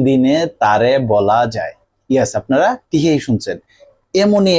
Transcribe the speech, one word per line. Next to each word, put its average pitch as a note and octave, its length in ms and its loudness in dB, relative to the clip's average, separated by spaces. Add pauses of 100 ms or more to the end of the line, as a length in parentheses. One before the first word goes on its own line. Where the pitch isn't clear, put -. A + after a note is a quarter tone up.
দিনে C3+ 280 2 (280)
তারে A2 300 2 (200)
বলা G#2 280 2 (140)
যায়। E2 200 -10 (380)
ইয়েস, C3 180 0 (100)
আপনারা D3+ 280 0 (220)
ঠিকই D#3 360 0
শুনছেন, G2 300 -4 (680)
এমনই G3+ 360 2